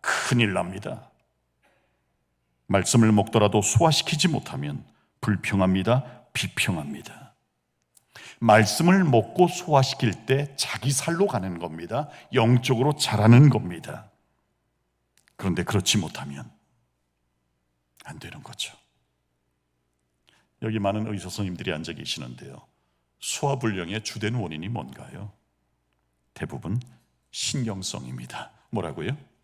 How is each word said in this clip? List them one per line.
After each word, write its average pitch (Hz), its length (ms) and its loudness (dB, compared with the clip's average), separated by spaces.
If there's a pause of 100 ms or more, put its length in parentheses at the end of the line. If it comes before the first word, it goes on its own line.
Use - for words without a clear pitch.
큰일 113 500 0
납니다. 92 560 -6 (1600)
말씀을 110 440 4
먹더라도 104 520 4
소화시키지 160 640 2
못하면 147 560 -6 (380)
불평합니다. 95 800 0 (300)
비평합니다. - 960 -6 (1040)
말씀을 117 680 6
먹고 151 440 4
소화시킬 135 760 0
때 143 300 0
자기 - 360 -4
살로 170 340 0
가는 92 320 -4
겁니다. 87 520 -8 (240)
영적으로 123 640 4
자라는 117 520 8
겁니다. 90 600 -2 (1300)
그런데 90 280 -2
그렇지 98 320 0
못하면 71 540 -8 (1500)
안 151 140 -16
되는 - 240 -16
거죠. - 340 -12 (1900)
여기 110 160 -4
많은 107 300 -2
의사 98 160 -8
선생님들이 92 480 -6
앉아 78 200 -8
계시는데요. 71 680 -12 (560)
소화불량의 110 840 -6
주된 110 300 -6
원인이 85 340 -8
뭔가요? 101 640 -12 (1000)
대부분 80 460 -6 (520)
신경성입니다. - 1160 -8 (200)
뭐라고요? 87 460 -6 (280)